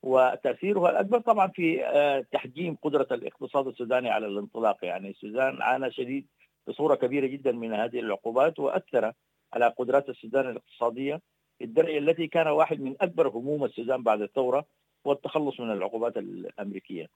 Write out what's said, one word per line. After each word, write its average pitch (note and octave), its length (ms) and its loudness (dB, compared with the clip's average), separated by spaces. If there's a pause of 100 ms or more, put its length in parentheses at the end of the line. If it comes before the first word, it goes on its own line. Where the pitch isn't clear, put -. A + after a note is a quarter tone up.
وتأثيرها C3 840 4
الأكبر G3+ 300 2
طبعًا G#3+ 280 4
في، E3 380 0
آه، C#3+ 460 4
تحجيم D3 500 -4
قدرة C#3+ 300 2
الاقتصاد C3 560 -4
السوداني B2 420 -2
على G#2+ 180 0
الانطلاق، G#2 540 -2
يعني F#2 280 -6
السودان B2 520 -4
عانى B2+ 300 0
شديد C3 360 -6 (400)
بصورة C#3+ 280 2
كبيرة C3 320 0
جدًا C3+ 240 -2
من A#2 220 -4
هذه A2+ 260 -2
العقوبات، A#2 600 0
وأثر C3 520 0 (420)
على A#2 140 4
قدرات B2+ 420 0
السودان B2+ 400 -2
الاقتصادية B2 720 -4 (400)
للدرجة D#3 360 2
التي D#3+ 300 0
كان E3 200 2
واحد D3+ 340 2
من C3+ 200 -6
أكبر F3 260 2
هموم C3+ 380 -2
السودان A#2+ 380 -4
بعد G#2+ 180 2
الثورة B2+ 440 0 (400)
والتخلص C#3+ 540 -2
من A#2 120 -4
العقوبات A2 460 -2
الأمريكية G2 880 -10 (100)